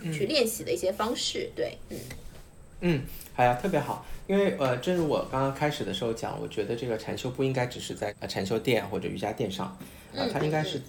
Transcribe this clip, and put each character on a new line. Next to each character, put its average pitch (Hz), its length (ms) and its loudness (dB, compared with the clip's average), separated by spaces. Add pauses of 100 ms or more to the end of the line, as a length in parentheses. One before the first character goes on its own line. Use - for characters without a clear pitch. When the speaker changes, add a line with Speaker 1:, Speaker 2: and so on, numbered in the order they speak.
Speaker 1:
嗯。 165 80 -2
Speaker 2:
去 151 140 0
练 285 200 4
习 - 180 -2
的 - 80 -2
一 170 40 4
些 185 140 2
方 220 240 0
式， - 400 -2
对， - 240 -2 (120)
嗯。 - 80 -8 (840)
Speaker 1:
嗯， 160 220 4 (320)
好 127 100 6
呀， 123 180 8
特 202 60 2
别 165 100 4
好。 - 260 -2 (220)
因 196 100 4
为， 196 220 4
呃， 127 200 4
正 180 180 0
如 165 120 4
我 113 220 2
刚 131 120 0
刚 135 120 2
开 151 160 2
始 135 140 -2
的 98 100 -2
时 - 80 -2
候 117 100 2
讲， 104 280 -4
我 107 80 -4
觉 104 160 -2
得 104 100 -2
这 123 120 -4
个 113 120 0
禅 101 180 -4
修 127 140 -2
不 135 140 0
应 135 80 4
该 127 140 2
只 - 120 -6
是 - 160 -6
在， 104 240 -2
呃， 107 80 -6
禅 98 180 -2
修 110 140 2
店 110 300 4
或 101 100 0
者 90 80 -2
瑜 98 100 -4
伽 104 160 0
垫 113 160 0
上， - 280 -4 (360)
呃， 180 140 0
Speaker 2:
嗯， 233 60 0
Speaker 1:
它 - 80 0
应 151 100 2
该 156 140 4
是 143 240 -2